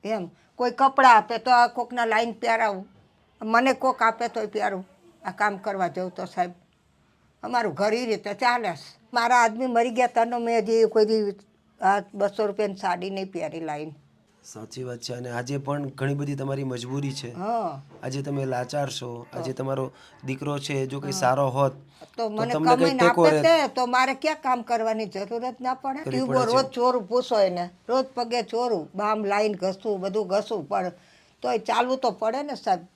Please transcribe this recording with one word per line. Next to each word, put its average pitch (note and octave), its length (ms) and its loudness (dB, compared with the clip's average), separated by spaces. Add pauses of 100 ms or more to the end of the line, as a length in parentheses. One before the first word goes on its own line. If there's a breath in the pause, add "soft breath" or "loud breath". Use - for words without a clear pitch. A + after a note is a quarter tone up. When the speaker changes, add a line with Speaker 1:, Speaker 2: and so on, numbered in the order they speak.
Speaker 1:
એમ, G3 260 -4 (260 soft breath)
કોઈ B3 140 0
કપડાં C4 460 6
આપે A3 220 2
તો B3+ 120 -2
આ A#3+ 180 8
કોકના A#3+ 360 -4
લાઈન A3+ 280 0
પહેરાવું, A3+ 560 0 (540)
મને A#3 320 4
કોક B3+ 280 0
આપે A3+ 260 0
તોય A3 180 -6
પહેરું. G3+ 420 -4 (360)
આ G3 60 -6
કામ G3+ 280 -2
કરવા G3 300 -2
જવું F#3 220 -6
તો, F#3 160 -10
સાહેબ, F3+ 260 -4 (920)
અમારું A3 320 -2
ઘર G#3 200 0
ઈ B3 120 -2
રીતે G3+ 280 -4
ચાલે A#3+ 340 0
છે. - 300 -10 (140)
મારા A#3+ 300 6
આદમી A3+ 240 2
મરી A#3+ 240 2
ગયા A#3+ 160 2
તનો A#3+ 320 0
મેં A#3 240 0
હજી A3+ 240 4
કોઈ A3 180 4
દી G#3 320 0 (440)
આ G3 200 2 (140)
બસો G3+ 320 -2
રૂપિયાની G3+ 300 -2
સાડી F#3 340 -4
નહીં F#3+ 220 -8
પહેરી E3 280 -8
લાઈન. D3+ 340 -8 (480)
Speaker 2:
સાચી A2 400 -14
વાત B2 160 -10
છે. A#2+ 160 -10
અને B2 160 -10
આજે B2 280 -4
પણ C#3+ 300 -6
ઘણી C#3 260 -4
બધી C#3+ 220 -4
તમારી C#3 280 -6
મજબૂરી C3 480 -6
છે. B2+ 200 -10
Speaker 1:
હા. F3+ 500 -6 (200)
Speaker 2:
આજે C3 200 -6
તમે C#3 220 -4
લાચાર C3 460 -4
છો. A#2+ 420 -10
Speaker 1:
તો. - 60 -10
Speaker 2:
આજે B2 140 -6
તમારો C3+ 400 -4 (340 loud breath)
દીકરો C#3+ 320 -4
છે, C#3 280 -4
જો C#3 140 -8
કંઈ C#3+ 120 -6
Speaker 1:
હા. - 80 -6
Speaker 2:
સારો C3 300 2
હોત C3+ 220 2
Speaker 1:
તો - 340 -20 (100)
Speaker 2:
તો A3+ 140 -4
Speaker 1:
મને A3 220 -2
Speaker 2:
તમને D#3 180 2
કંઈ B3 60 8
Speaker 1:
કમાઈને E3+ 220 2
Speaker 2:
ટેકો E3+ 260 6
Speaker 1:
આપે - 60 8
Speaker 2:
રહેત. D3+ 120 4
Speaker 1:
તે, D#4+ 260 6
તો B3+ 180 -2
મારે B3+ 280 2
ક્યાં D4+ 220 -2
કામ B3+ 260 -2
કરવાની A3 440 -2
જરૂર A3+ 460 -6
જ - 80 -16
ના B3+ 140 -2
પડે. C4+ 280 -8
Speaker 2:
કરવી D4 80 -6
Speaker 1:
ટ્યુબો B3+ 220 -2
Speaker 2:
પડે B3+ 140 4
છે. A3+ 60 0
Speaker 1:
રોજ C4 220 2
ચોરું A#3+ 340 0
પૂછો A#3+ 320 0
એને, F3+ 300 0 (180)
રોજ C4 260 0
પગે A#3 280 -2
ચોરું, A3+ 520 -2
બામ G#3 300 -2
લાઈન G#3 280 0
ઘસું, F#3+ 480 -4
બધું G3 280 -4
ઘસું, G3+ 400 -2
પણ F#3 240 -2 (500 soft breath)
તોય A#3+ 160 -2
ચાલવું A#3+ 400 0
તો B3+ 120 2
પડે A3+ 320 -4
ને, D4 120 -8
સાહેબ. F#3 260 0 (140)